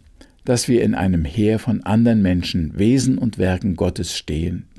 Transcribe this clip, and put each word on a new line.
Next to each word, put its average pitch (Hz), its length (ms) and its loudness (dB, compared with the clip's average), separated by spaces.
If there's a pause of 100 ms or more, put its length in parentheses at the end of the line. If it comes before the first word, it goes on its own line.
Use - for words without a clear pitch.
(440)
dass 123 240 0
wir 120 160 4
in - 120 2
einem 87 300 0
Heer 104 340 0
von 104 240 -4
anderen 113 380 2
Menschen 90 560 0
Wesen 127 400 2
und 117 200 -4
Werken 92 380 0
Gottes 87 400 -4
stehen, 87 520 -6 (100)